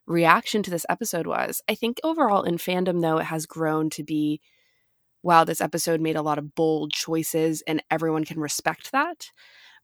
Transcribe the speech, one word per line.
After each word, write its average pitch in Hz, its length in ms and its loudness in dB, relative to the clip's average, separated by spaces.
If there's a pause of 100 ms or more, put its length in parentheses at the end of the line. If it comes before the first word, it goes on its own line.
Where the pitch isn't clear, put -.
reaction 170 560 4
to 185 80 -6
this 170 180 -6
episode 175 380 -2
was. - 420 -4
I 214 60 0
think 233 280 -4
overall 294 400 2
in 175 140 0
fandom, 180 460 0
though, 160 160 2
it 165 60 0
has 160 200 -6
grown 156 460 0
to - 120 -8
be, 151 380 -2 (840)
"Wow, 165 220 6
this 165 160 -2
episode 165 400 0
made 160 160 0
a 156 60 -2
lot 151 160 0
of 147 160 -8
bold 156 380 0
choices 160 760 -2
and 156 240 -2
everyone 160 340 0
can 160 160 -8
respect - 520 -4
that." 311 380 -2 (540)